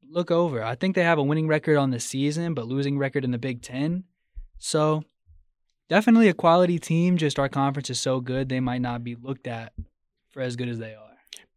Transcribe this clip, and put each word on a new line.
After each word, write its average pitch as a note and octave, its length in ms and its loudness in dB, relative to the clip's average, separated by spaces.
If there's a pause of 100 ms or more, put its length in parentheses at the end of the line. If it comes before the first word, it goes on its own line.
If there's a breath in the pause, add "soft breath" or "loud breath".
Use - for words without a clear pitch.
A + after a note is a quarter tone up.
look E3 220 -4
over. E3 320 2
I A#2 140 -4
think F#3+ 180 0
they F#3 80 2
have E3 160 4
a C#3+ 40 2
winning D#3 260 0
record D3+ 280 2
on C#3 140 2
the B2 80 -2
season, D3+ 560 -4
but A#2+ 140 -6
losing C#3 280 -2
record C3+ 280 -2
in B2 80 -2
the A#2+ 60 -4
Big B2 220 -6
Ten. D#3 440 -4 (540)
So D#3 440 0 (880)
definitely A3 400 6
a F3 60 4
quality F3 440 4
team. E3+ 380 2
Just D#3 220 0
our C#3 100 0
conference C#3 420 -2
is B2 100 -6
so C3 200 0
good, B2+ 280 -4
they C3 120 -2
might B2 200 -2
not A#2+ 220 -4
be A#2+ 140 -10
looked C3 320 -10
at A2+ 240 -10 (580)
for C3+ 100 -12
as B2+ 160 -4
good B2 120 -4
as A#2 100 -6
they A2 160 -12
are. G#2+ 220 -20 (400 loud breath)